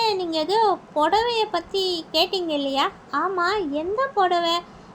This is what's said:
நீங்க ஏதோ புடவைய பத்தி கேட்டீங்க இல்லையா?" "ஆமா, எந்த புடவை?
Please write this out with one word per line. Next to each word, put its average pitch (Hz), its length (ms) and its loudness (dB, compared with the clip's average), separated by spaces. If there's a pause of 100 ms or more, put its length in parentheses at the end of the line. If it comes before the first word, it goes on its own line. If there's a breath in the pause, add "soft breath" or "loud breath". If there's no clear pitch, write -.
(140)
நீங்க 349 260 -2
ஏதோ 359 200 0 (300)
புடவைய 427 580 2
பத்தி 381 360 -4 (260)
கேட்டீங்க 359 440 0
இல்லையா?" 277 320 0 (300)
"ஆமா, 349 320 0 (260)
எந்த 359 280 -2 (120)
புடவை? 349 420 2 (400 loud breath)